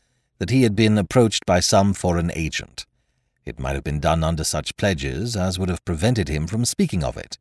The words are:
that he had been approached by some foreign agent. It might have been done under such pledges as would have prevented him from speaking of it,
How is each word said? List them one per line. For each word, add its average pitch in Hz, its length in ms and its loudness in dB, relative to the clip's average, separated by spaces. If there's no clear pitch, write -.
that 92 120 -4
he 131 100 4
had 107 140 4
been 107 240 4
approached 110 480 2
by 90 120 4
some 98 360 4
foreign 85 400 0
agent. - 500 -6
It 57 160 -12
might 65 140 -4
have 69 100 -4
been 73 160 -2
done 80 240 2
under 78 200 0
such - 340 -4
pledges 95 580 -2
as 92 220 -2
would 92 120 -2
have 87 160 -4
prevented 92 440 0
him 78 160 -2
from 110 180 -4
speaking 120 400 -2
of 62 140 -4
it, - 240 -14